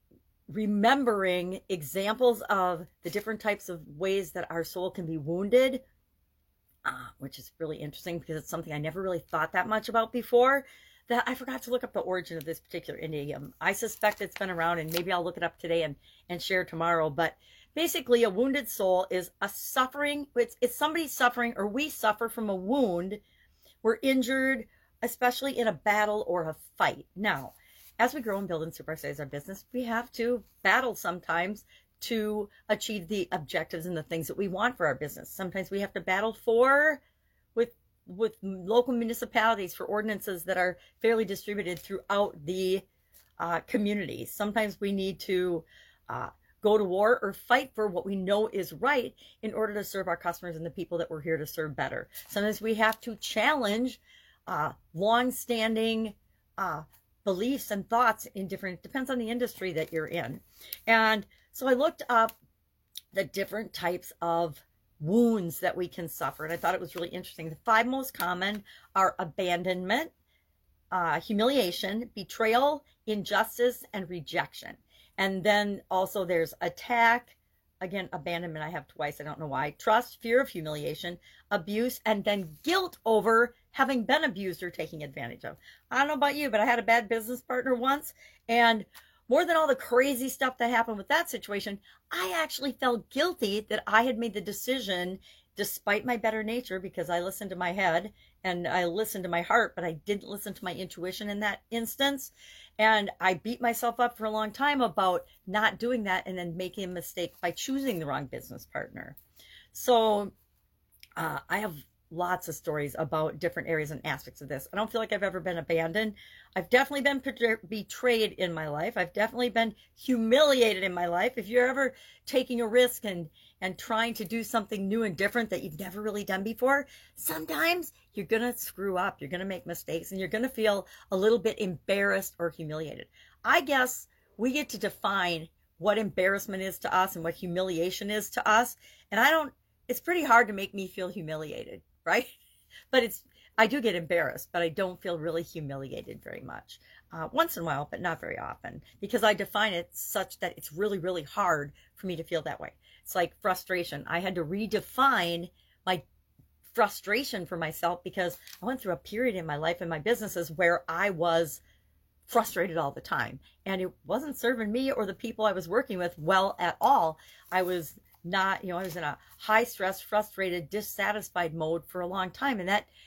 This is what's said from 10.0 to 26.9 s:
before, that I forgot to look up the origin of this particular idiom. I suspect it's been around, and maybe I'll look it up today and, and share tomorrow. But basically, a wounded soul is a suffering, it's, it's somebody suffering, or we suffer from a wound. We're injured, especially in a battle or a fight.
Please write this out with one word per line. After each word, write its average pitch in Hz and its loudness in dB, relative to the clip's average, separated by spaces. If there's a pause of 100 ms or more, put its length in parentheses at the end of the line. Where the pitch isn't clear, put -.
before, 254 6 (420)
that 240 2
I 254 -2
forgot 254 -8
to 240 -6
look 247 0
up - -8
the 196 0
origin 170 -4
of 143 -10
this 160 -6
particular - -10
idiom. 147 -6
I 175 2
suspect 208 0
it's 202 -8
been 196 -4
around, 170 0
and 160 -4
maybe 175 0
I'll 175 0
look 175 -6
it 175 -4
up 170 -4
today 165 0
and, 147 -4 (320)
and 175 -6
share 185 0
tomorrow. 165 2
But 160 0 (380)
basically, 285 4
a 226 4
wounded 254 0
soul 185 2
is 180 -2 (100)
a 202 -2
suffering, 285 -2
it's, 240 0
it's 247 0
somebody 311 0
suffering, 240 0
or 196 -2
we 262 -2
suffer 226 0
from 220 -4
a 196 0
wound. 190 0 (600)
We're 226 2
injured, 262 2 (360)
especially 247 0
in 233 2
a 208 0
battle 214 2
or 170 0
a 160 -6 (220)
fight. 143 0